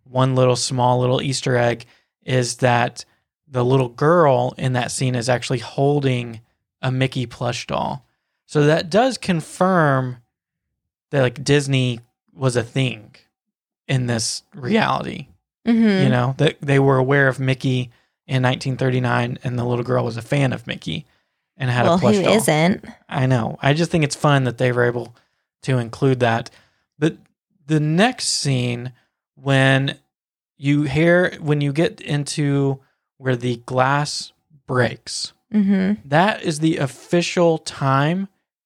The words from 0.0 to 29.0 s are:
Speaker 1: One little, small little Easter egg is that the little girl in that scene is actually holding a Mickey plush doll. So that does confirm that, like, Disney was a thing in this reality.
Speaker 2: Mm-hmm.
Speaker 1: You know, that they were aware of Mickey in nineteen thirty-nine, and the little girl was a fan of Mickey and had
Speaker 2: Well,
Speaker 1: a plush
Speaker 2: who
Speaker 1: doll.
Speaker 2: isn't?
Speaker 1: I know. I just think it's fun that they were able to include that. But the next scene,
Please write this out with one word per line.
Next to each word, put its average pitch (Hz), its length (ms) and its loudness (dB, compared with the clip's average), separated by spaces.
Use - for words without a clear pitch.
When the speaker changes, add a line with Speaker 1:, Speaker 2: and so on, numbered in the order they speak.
Speaker 1:
One 131 300 0
little, 127 220 4
small 123 440 0
little 127 220 0
Easter 131 340 -2
egg 120 300 -2
is 127 320 -2
that 123 480 0
the 127 180 -4
little 127 240 2
girl 143 680 2
in 131 140 -2
that 123 180 -2
scene 127 240 -2
is 117 140 -4
actually 123 300 -2
holding 127 840 -2
a 131 80 -2
Mickey 127 360 -2
plush 123 400 -8
doll. - 400 -6
So 147 200 2
that 160 240 0
does 233 260 2
confirm 151 1040 0
that, 143 120 2
like, 127 220 -2
Disney 135 560 0
was 131 220 -2
a 123 60 2
thing 120 520 -6
in 131 200 -2
this 117 360 -4
reality. 139 760 -2
Speaker 2:
Mm-hmm. 220 380 4
Speaker 1:
You 135 40 4
know, 127 300 0
that 151 220 0
they 139 180 2
were 139 180 4
aware 135 320 2
of 131 100 -2
Mickey 131 520 -2
in 131 160 0
nineteen 127 340 -2
thirty-nine, 123 680 -2
and 123 140 -4
the 120 60 -2
little 123 200 -2
girl 123 200 -2
was 117 120 -6
a 117 60 -8
fan 139 300 0
of 117 140 -10
Mickey 165 400 -10
and 127 140 -4
had 123 140 0
Speaker 2:
Well, 170 100 4
Speaker 1:
a 190 40 2
plush 202 180 4
Speaker 2:
who 190 80 0
Speaker 1:
doll. 190 100 4
Speaker 2:
isn't? 170 520 2
Speaker 1:
I 131 180 -2
know. 127 360 0
I 135 100 4
just 160 180 0
think 160 140 2
it's 139 120 -4
fun 143 280 2
that 120 140 -4
they 127 140 0
were 120 120 2
able 120 300 -2
to 135 140 0
include 123 440 0
that. 117 300 0
But 113 180 -2
the 151 140 0
next 175 460 0
scene, 123 640 -4